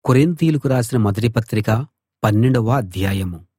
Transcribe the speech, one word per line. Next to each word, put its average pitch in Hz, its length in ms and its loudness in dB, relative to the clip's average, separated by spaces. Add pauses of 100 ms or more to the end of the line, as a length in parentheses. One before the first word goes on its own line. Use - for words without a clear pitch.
కొరింథీయులకు 151 640 2
రాసిన 127 280 0
మొదటి 107 300 0
పత్రిక 113 580 -2 (380)
పన్నెండవ 113 460 2
అధ్యాయము. 95 760 -2 (140)